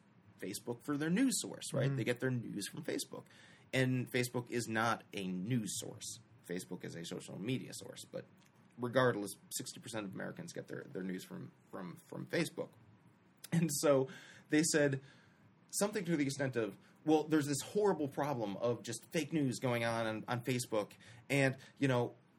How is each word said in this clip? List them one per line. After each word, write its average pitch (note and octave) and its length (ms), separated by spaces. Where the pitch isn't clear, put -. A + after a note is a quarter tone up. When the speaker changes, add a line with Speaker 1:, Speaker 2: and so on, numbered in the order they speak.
Speaker 1:
Facebook G2+ 440
for D3 120
their D#3 140
news A#3+ 300
source, - 320
right? A#2 140
Speaker 2:
Mm-hmm. C#3 100
Speaker 1:
They A2 80
get A#2+ 160
their C3 100
news G#2 380
from - 140
Facebook. - 400
And B2+ 400
Facebook B2 380
is A#2 180
not A2 340
a G2 140
news F#2 540
source. - 400
Facebook F2+ 360
is E2+ 100
a E2 100
social F2+ 360
media G#2 320
source. - 400
But - 120
regardless, A#2 540
sixty - 300
percent A2 260
of F#2+ 80
Americans F#2 380
get - 160
their, - 240
their F#2 100
news F2+ 220
from, F2 260
from, F#2 240
from - 180
Facebook. - 420
And E3 220
so C#3 340
they D3+ 120
said C#3+ 380
something - 340
to E3 120
the D3 80
extent C3+ 300
of, A2 220
"Well, D3+ 240
there's D3+ 200
this C#3+ 140
horrible F#3+ 440
problem B2+ 540
of A#2+ 240
just - 280
fake D3+ 200
news C3+ 260
going A#2+ 260
on, A#2 220
on, A2 220
on A#2+ 140
Facebook. A#2+ 480
And, C3+ 280
you C#3 80
know, A#2+ 240